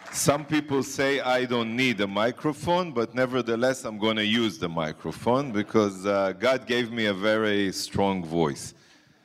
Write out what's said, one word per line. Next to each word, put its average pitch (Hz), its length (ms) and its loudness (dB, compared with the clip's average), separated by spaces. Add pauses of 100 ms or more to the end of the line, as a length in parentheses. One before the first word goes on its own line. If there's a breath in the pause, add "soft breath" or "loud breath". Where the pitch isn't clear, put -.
(120)
some 147 320 2
people 147 380 0
say 135 380 0
I 127 260 2
don't 117 300 -2
need 123 260 2
a 101 60 2
microphone, 147 840 0
but 117 220 -2
nevertheless, 123 720 0
I'm 110 140 -8
gonna 110 240 2
use 110 340 2
the 90 100 -4
microphone 82 840 -2
because, 101 560 0
uh, 98 320 2
God 123 260 0
gave 120 260 -2
me 117 140 -2
a 104 80 2
very 104 580 0
strong 98 540 -2
voice. 80 480 -2 (520 soft breath)